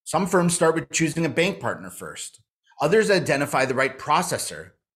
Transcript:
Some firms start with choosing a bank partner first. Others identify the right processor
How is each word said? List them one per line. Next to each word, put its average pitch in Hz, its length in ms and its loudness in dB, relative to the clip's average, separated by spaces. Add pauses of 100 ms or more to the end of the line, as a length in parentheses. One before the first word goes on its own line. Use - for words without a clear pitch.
Some 185 240 0
firms 175 260 2
start 165 220 4
with 156 160 -6
choosing 160 340 -2
a 147 40 -2
bank 170 320 -2
partner 92 280 -6
first. - 520 -16 (400)
Others 202 280 4
identify 143 540 2
the 131 100 0
right 135 240 -2
processor 143 720 -2 (240)